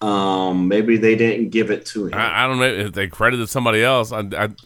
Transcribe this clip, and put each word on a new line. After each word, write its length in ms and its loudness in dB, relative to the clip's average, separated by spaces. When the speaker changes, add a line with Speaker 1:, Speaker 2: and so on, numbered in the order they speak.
Speaker 1:
Um, 680 0
maybe 300 2
they 180 4
didn't 340 0
give 200 0
it 160 -4
to 200 -6
him. 80 -8
Speaker 2:
I, 300 0
I 20 2
don't 120 -2
know 80 4
if 260 -4
they 140 -4
credited 420 -2
somebody 340 0
else. 300 0
I, 60 -6
I, 280 -4